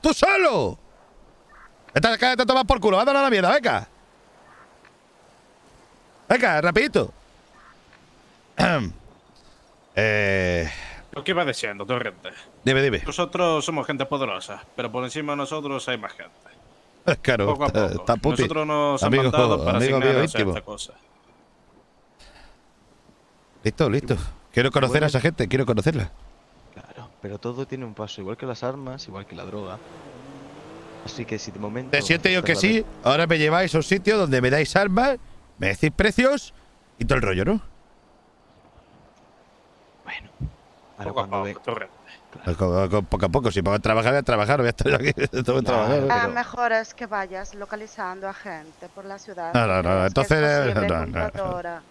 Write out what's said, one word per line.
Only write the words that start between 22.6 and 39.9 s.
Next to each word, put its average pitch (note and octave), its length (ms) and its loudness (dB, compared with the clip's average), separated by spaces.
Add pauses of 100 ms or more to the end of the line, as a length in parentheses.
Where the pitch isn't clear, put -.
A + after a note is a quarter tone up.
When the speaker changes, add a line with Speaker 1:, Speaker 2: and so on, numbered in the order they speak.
Speaker 1:
Listo, - 260 0
listo. B2+ 260 0 (360)
Quiero B2+ 180 4
conocer C3 260 2
a D3+ 40 6
Speaker 3:
Bueno. D#3 60 2
Speaker 1:
esa C3+ 140 2
gente, C3 280 0
quiero C3 180 2
conocerla. A2+ 440 0 (640)
Speaker 3:
Claro, - 360 -20 (100)
pero G2+ 180 -10
todo B2 280 -8
tiene C3 180 -10
un G#2+ 100 -12
paso, G#2+ 260 -10
igual G2+ 160 -8
que C3+ 100 -10
las A#2+ 160 -8
armas, C3 460 -8
igual G2 180 -14
que - 80 -18
la - 100 -14
droga. F#2+ 340 -10 (1300)
Así - 200 -10
que G#2+ 140 -6
si - 120 -10
de F#2+ 80 -16
momento A2+ 320 -8
Speaker 1:
Te C#3+ 120 -2
siento E3 260 0
yo F#3 140 2
que E3+ 100 0
Speaker 3:
aceptas G#3+ 320 2
la - 80 -14
Speaker 1:
sí, - 120 -20
ahora D3 220 4
me D#3+ 120 2
lleváis D#3+ 360 2
a E3 40 4
un D#3 60 2
sitio G3+ 340 2
donde C3+ 220 2
me B2+ 100 4
dais D3+ 260 0
armas, G#3+ 420 2 (400)
me F#2+ 100 -2
decís C#3+ 260 2
precios B3 600 2 (440)
y A2+ 60 -4
todo C3+ 120 2
el B2+ 60 2
rollo, F#2 220 2
¿no? G#3 160 2 (2500)